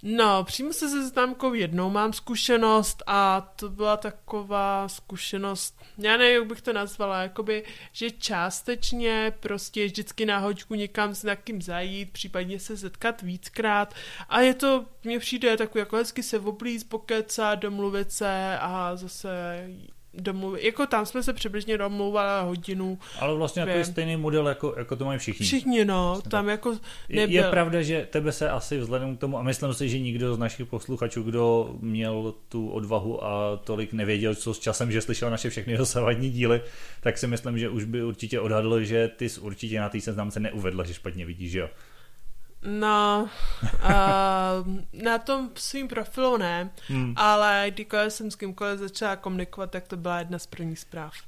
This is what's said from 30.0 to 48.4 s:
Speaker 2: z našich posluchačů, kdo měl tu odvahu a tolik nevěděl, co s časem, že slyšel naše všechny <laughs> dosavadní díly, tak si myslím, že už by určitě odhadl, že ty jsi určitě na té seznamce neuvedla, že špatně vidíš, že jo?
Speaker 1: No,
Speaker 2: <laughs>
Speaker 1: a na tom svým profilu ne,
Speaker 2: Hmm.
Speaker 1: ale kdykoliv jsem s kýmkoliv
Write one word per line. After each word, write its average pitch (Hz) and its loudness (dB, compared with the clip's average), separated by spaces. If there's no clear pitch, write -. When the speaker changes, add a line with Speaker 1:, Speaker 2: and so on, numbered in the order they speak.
Speaker 2:
z 113 -2
našich 117 -2
posluchačů, 120 -4
kdo 117 4
měl 110 -2
tu 113 -4
odvahu 107 -2
a 104 0
tolik 107 -4
nevěděl, 107 2
co 110 -4
s - -10
časem, 120 0
že 110 2
slyšel 120 -2
naše 113 -2
všechny 113 -2
<laughs> - -
dosavadní 123 2
díly, 120 4
tak 117 2
si - -2
myslím, 120 -2
že 113 0
už 107 -2
by 117 -4
určitě 117 -2
odhadl, 110 2
že 113 4
ty 117 -4
jsi - -8
určitě 107 -4
na 104 0
té 104 -4
seznamce 104 -4
neuvedla, 98 -2
že 87 -6
špatně 87 -8
vidíš, 87 -6
že 92 -2
jo? 82 -4
Speaker 1:
No, 208 2
Speaker 2:
<laughs> - 4
Speaker 1:
a 196 6
na 233 2
tom 262 -2
svým 269 -6
profilu 240 0
ne, 180 0
Speaker 2:
Hmm. 127 0
Speaker 1:
ale 208 6
kdykoliv 214 0
jsem 214 -6
s - -10
kýmkoliv 202 -4